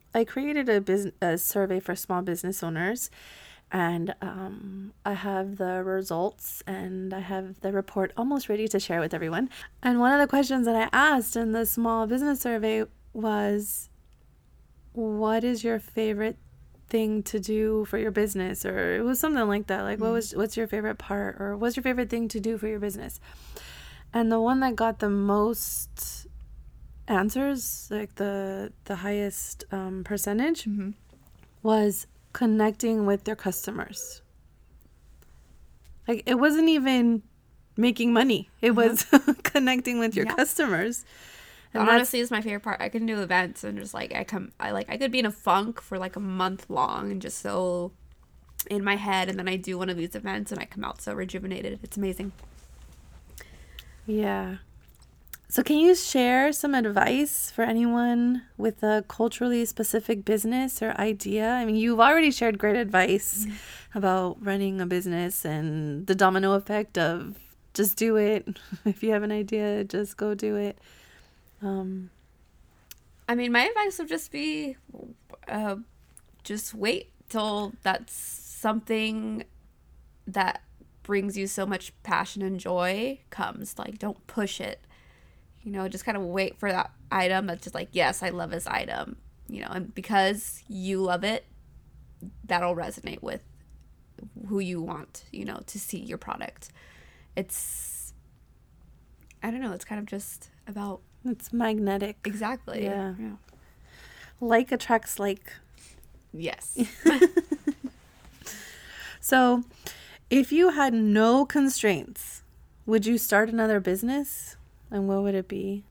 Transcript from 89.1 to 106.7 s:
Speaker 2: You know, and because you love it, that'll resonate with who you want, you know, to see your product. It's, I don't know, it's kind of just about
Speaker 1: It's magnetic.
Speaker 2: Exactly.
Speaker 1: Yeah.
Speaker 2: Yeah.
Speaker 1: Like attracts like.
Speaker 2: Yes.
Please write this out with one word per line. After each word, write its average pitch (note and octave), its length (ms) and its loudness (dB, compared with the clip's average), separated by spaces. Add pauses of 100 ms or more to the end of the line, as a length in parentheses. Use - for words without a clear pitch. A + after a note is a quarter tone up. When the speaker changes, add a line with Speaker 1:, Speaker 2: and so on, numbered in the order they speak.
Speaker 2:
You - 140 -10
know, - 80 -10
and F#3 240 -8
because G3 720 0
you F#3+ 360 -4
love F3+ 200 0
it, A3 220 -2 (1000)
that'll F3 320 0
resonate - 460 -10
with - 200 -8 (1040)
who G3+ 120 -2
you F3+ 220 -4
want, - 500 -12
you - 140 -10
know, - 220 -10
to G3+ 120 -12
see - 200 -10
your - 180 -10
product. - 520 -12 (640)
It's, - 800 -8 (1300)
I A3+ 80 -4
don't B3+ 100 -6
know, G#3+ 120 -4
it's F3+ 120 -12
kind G#3 140 -8
of G3+ 80 -10
just - 420 -12 (160)
about G3+ 360 -10 (220)
Speaker 1:
It's A#3+ 300 -6
magnetic. G#3+ 720 0
Speaker 2:
Exactly. G#3+ 580 -6
Speaker 1:
Yeah. G3 360 -4
Speaker 2:
Yeah. G#3+ 160 -10 (1040)
Speaker 1:
Like A#3 320 4
attracts A#3 480 0
like. G3+ 340 -4 (800)
Speaker 2:
Yes. - 440 -8 (280)